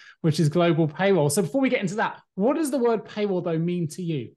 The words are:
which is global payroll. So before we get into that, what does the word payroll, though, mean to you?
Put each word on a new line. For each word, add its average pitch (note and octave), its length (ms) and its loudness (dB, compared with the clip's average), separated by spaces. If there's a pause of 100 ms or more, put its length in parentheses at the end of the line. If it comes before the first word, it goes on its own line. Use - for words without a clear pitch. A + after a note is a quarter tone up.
(220)
which D#3 180 0
is D#3+ 80 4
global E3 400 2
payroll. E3 440 2
So G3+ 100 0
before G#3 200 0
we C4 80 2
get B3+ 120 0
into G3 140 -4
that, G#3+ 240 -2 (160)
what A3+ 200 2
does D#4+ 140 0
the C#4 80 -2
word A#3 280 0
payroll, G3 360 -2
though, E3 160 -2
mean E3+ 300 -2
to F#3 160 -10
you? D#3 340 -4